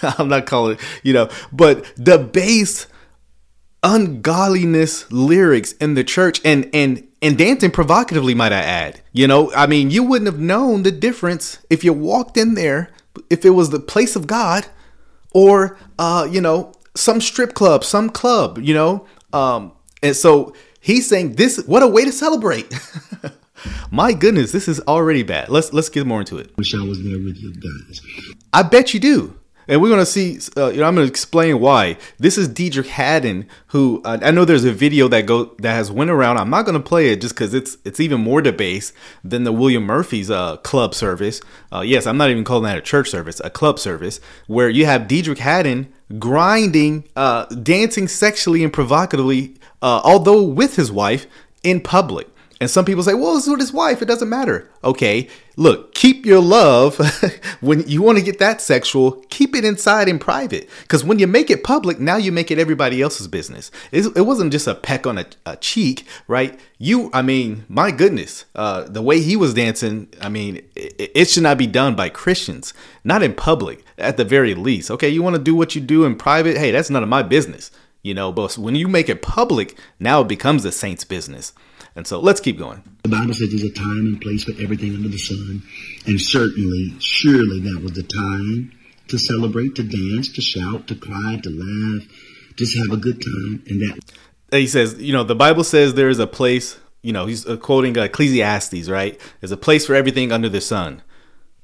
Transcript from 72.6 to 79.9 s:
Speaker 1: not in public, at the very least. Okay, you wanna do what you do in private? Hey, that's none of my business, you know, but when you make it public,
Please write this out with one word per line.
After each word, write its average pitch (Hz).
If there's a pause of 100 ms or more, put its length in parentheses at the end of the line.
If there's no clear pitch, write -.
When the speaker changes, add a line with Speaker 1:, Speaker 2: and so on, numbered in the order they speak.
Speaker 1:
not 180
in 127
public, 139 (140)
at -
the 123
very 120
least. 95
Okay, 135
you 160
wanna 175
do 151
what 165
you 151
do 156
in 120
private? 160
Hey, 143
that's 139
none 135
of 104
my 131
business, 101 (320)
you 101
know, 95
but 98
when 113
you 170
make 175
it 92
public, 196 (240)